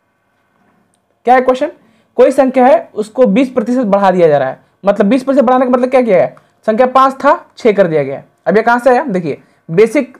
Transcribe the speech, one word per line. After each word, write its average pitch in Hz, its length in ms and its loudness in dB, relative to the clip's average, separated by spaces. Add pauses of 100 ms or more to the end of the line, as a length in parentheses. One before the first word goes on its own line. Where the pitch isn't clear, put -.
(1300)
क्या 240 100 4
है 262 60 4
question? 254 300 -2 (460)
कोई 262 140 4
संख्या 262 340 0
है, 294 120 4 (160)
उसको 214 340 -2
बीस 247 220 0
प्रतिशत 247 360 -4
बढ़ा 196 260 0
दिया 180 160 2
जा 147 100 2
रहा 131 120 0
है, 131 100 -12 (240)
मतलब 202 220 0
बीस 254 180 0
प्रतिशत 277 220 0
बढ़ाने 254 200 0
का 247 60 -4
मतलब 247 180 -2
क्या 262 120 0
किया 196 200 0
है? - 140 -4 (320)
संख्या 220 200 0
पाँच 262 280 2
था, 285 200 0 (220)
छः 220 160 0
कर 190 140 0
दिया 156 160 -2
गया 135 140 -10
है। - 80 -18 (220)
अब 185 100 2
ये 220 60 0
कहाँ 233 160 0
से 247 100 0
आया? 247 140 2
देखिए, 180 380 -6 (280)
basic 226 500 0